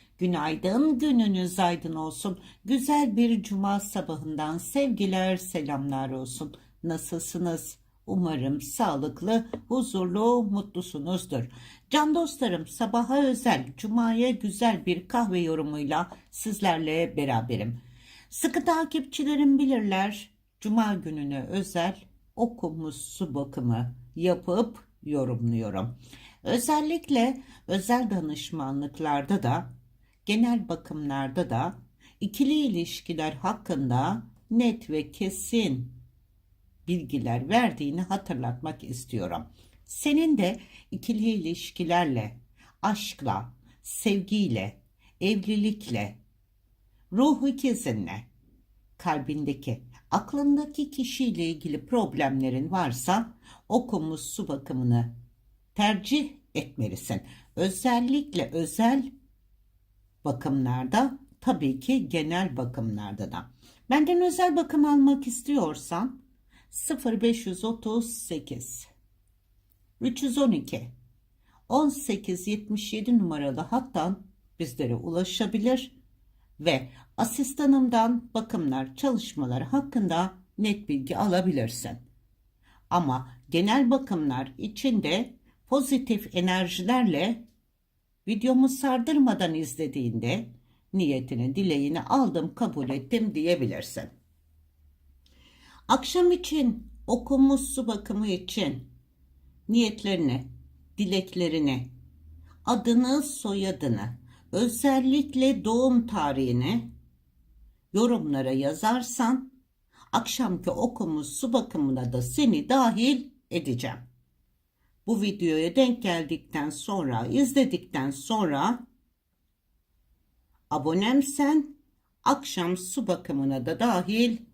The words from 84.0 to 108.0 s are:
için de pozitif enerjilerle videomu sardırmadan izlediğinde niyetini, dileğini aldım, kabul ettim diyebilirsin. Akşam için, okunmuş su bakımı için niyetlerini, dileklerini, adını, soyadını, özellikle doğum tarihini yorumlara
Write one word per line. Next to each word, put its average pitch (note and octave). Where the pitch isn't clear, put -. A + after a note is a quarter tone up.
için A3+
de F#3+
pozitif C4
enerjilerle F#3
videomu B3+
sardırmadan B3+
izlediğinde C#3+
niyetini, C3
dileğini D#3
aldım, G3
kabul D3
ettim G3
diyebilirsin. C#3+
Akşam F4
için, D4+
okunmuş C4+
su -
bakımı G#3+
için F3+
niyetlerini, G3
dileklerini, E3+
adını, B3
soyadını, D3+
özellikle C4
doğum A#3+
tarihini C#3
yorumlara D#3